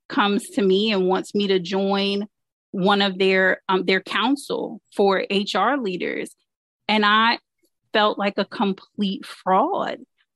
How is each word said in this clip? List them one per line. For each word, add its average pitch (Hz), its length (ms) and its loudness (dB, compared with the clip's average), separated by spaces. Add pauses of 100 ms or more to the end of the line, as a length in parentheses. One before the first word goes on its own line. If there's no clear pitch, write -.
comes 202 440 0
to - 100 -2
me 202 320 2
and 185 140 0
wants 185 280 -2
me 208 120 0
to 190 120 2
join 196 680 -2 (440)
one 202 300 2
of 190 160 -2
their, 190 500 2
um, 185 160 0
their 190 160 2
council 226 800 -4 (160)
for 196 340 2
H 202 260 -2
R 226 220 0
leaders. 190 560 -6 (540)
And 214 180 2
I 220 340 4 (520)
felt 208 260 2
like 202 200 -2
a 202 80 -2
complete - 800 -4
fraud - 720 0 (380)